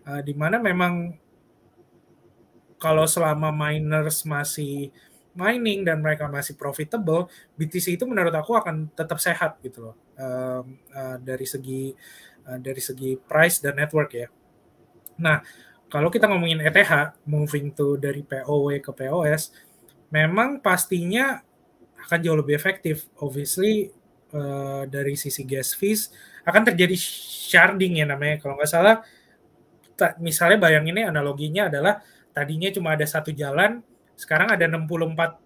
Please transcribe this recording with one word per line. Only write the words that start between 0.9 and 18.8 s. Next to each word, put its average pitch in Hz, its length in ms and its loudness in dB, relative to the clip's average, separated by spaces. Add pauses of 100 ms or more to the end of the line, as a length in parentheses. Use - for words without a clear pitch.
kalau 160 240 4
selama 156 480 0
miners 151 720 -2
masih 143 640 -6 (480)
mining 208 480 0
dan 160 160 2
mereka 151 240 -2
masih 143 320 -8
profitable, 160 720 -2 (240)
B 156 160 -4
T 185 80 -6
C 175 160 -2
itu 247 160 -4
menurut 180 240 2
aku 165 240 0
akan 156 400 -2
tetap 160 240 -4
sehat 170 400 -2
gitu 117 320 -14
loh. - 20 -20 (220)
Um, 127 720 -8
uh, 131 320 -12
dari 131 240 -8
segi, 131 480 -8 (560)
uh, 127 80 -10
dari 131 240 -8
segi 131 400 -6
price 165 400 2
dan 139 160 -2
network 151 400 0
ya. 120 80 -6 (960)
Nah, 156 160 2 (480)
kalau 151 240 0
kita 220 160 4
ngomongin 170 400 0
E 156 80 4
T 196 80 8
H, 151 320 2 (160)
moving 147 480 -2
to 143 160 2
dari 139 320 -4
P 135 240 -8
O 143 160 2
W 143 160 -2